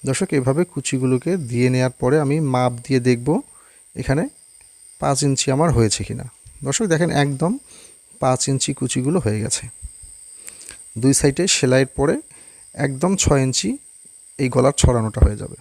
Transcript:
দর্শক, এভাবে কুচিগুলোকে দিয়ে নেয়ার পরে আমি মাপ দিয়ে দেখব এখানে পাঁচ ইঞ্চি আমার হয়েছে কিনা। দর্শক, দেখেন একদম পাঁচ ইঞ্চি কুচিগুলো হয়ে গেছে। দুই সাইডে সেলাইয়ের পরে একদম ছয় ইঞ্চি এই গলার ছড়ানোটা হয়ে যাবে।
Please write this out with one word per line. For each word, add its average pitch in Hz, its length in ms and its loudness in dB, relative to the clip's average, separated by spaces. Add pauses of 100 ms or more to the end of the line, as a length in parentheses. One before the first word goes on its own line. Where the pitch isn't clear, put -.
দর্শক, 135 260 -2 (100)
এভাবে 135 240 0 (100)
কুচিগুলোকে 127 600 -2 (180)
দিয়ে 123 240 2
নেয়ার 127 260 0
পরে 127 240 2
আমি 139 120 0 (180)
মাপ 123 180 2 (120)
দিয়ে 131 240 0
দেখব 123 200 0 (680)
এখানে 139 280 -2 (760)
পাঁচ 143 260 0
ইঞ্চি 135 200 0 (100)
আমার 160 200 2
হয়েছে 113 320 2
কিনা। 131 180 -10 (400)
দর্শক, 170 260 -2
দেখেন 160 180 2 (120)
একদম 143 300 0 (680)
পাঁচ 127 200 2 (100)
ইঞ্চি 135 280 0
কুচিগুলো 131 460 -2
হয়ে 107 200 0
গেছে। - 200 -6 (1400)
দুই 135 180 4
সাইডে 147 240 2 (120)
সেলাইয়ের 131 420 2
পরে 147 160 2 (600)
একদম 139 380 -2 (100)
ছয় 139 240 4
ইঞ্চি 156 240 -2 (680)
এই 135 160 0
গলার 131 260 4
ছড়ানোটা 113 440 2
হয়ে 107 180 0
যাবে। - 180 -12